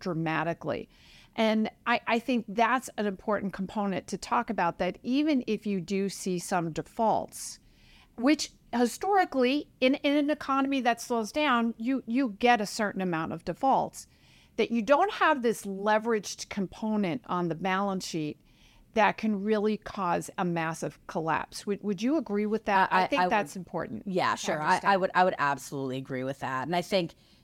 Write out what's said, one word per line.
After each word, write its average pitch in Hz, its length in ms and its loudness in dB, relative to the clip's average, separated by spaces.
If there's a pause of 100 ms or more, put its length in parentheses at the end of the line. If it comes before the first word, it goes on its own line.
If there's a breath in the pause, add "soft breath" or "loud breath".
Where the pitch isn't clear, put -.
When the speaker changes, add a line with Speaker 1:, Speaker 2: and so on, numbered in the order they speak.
Speaker 1:
dramatically. 160 880 -2 (480 loud breath)
And 220 340 2 (160)
I, 240 200 2
I 226 120 2
think 240 300 0
that's 226 500 0
an 208 80 0
important 202 460 -2
component 196 560 -2
to 190 100 -6
talk 240 320 -2
about, 180 280 0
that 185 240 -2
even 285 440 2
if 214 200 -2
you 196 140 0
do 196 280 -2
see 180 300 -4
some 170 340 -2
defaults, - 880 -2 (560 soft breath)
which 285 340 2 (220)
historically 269 960 2 (120)
in, 262 160 4
in 285 200 2
an 294 140 2
economy 277 500 0
that 233 200 2
slows 226 320 -2
down, 240 460 2
you, 240 280 -2
you 233 320 0
get 240 220 4
a 202 60 -4
certain 196 340 -4
amount 165 320 -2
of 160 120 -10
defaults, 185 640 0 (500 soft breath)
that 226 140 0
you 233 120 0
don't 302 300 4
have 311 300 2
this 226 220 0
leveraged 214 840 -2
component 202 800 -2
on 180 220 -2
the 160 60 -2
balance 190 520 -2
sheet 151 320 -6 (560 soft breath)
that 208 220 4
can 214 260 -2
really 214 340 2
cause 175 600 -4
a 170 80 0
massive 165 640 -4
collapse. - 580 -4
Would, 202 180 -4
would 202 200 -4
you 269 140 2
agree 208 300 -2
with 214 180 -2
that? 190 280 2
Speaker 2:
Uh, 185 40 4
I, 185 60 6
Speaker 1:
I 180 40 2
think 185 160 2
Speaker 2:
I 180 40 4
would 180 60 0
Speaker 1:
that's 208 240 0
important 170 500 -8
Speaker 2:
Yeah, 165 260 2
Speaker 1:
to 117 40 0
Speaker 2:
sure. - 240 -2
I, 151 40 -2
I 156 100 2
Speaker 1:
understand. 196 260 2
Speaker 2:
would, 185 140 0
I 185 100 6
would 185 140 4
absolutely 139 600 -2
agree 131 260 -6
with 135 160 -6
that. 131 260 -4
And 165 80 -2
I 175 80 2
think, 175 320 0 (300 soft breath)